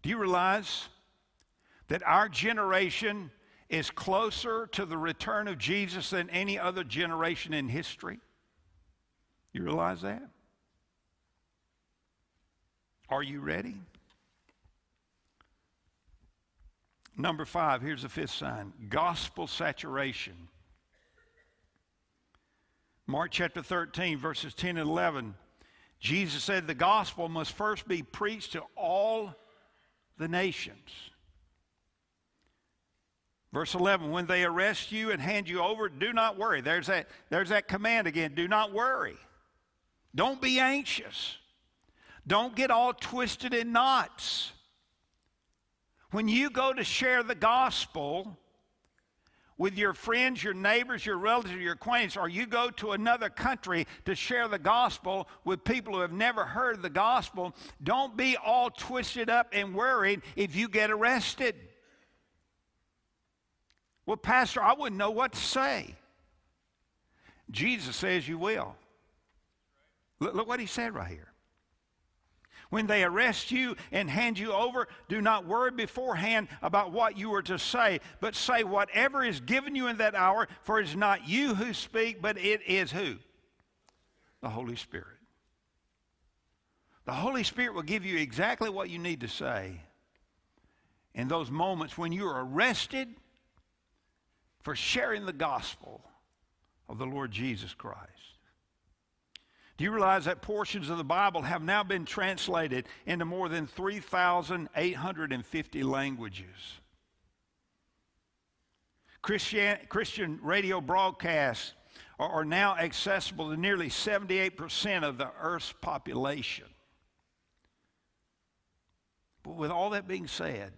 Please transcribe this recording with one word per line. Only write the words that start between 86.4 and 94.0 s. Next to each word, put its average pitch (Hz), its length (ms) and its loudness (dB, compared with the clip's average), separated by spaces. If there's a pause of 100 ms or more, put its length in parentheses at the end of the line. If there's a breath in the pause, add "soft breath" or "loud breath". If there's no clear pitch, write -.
The - 80 -6
Holy 220 320 0
Spirit 240 300 -2
will 170 80 -4
give 180 240 -4
you 185 100 -2
exactly 175 540 0
what 190 180 -6
you 170 100 -8
need 170 220 -4
to 117 80 -8
say 95 540 -6 (1300)
in 123 160 -4
those 151 220 -2
moments 160 480 -2
when 165 120 -2
you 190 160 -2
are 135 160 -2
arrested 233 760 0 (1500)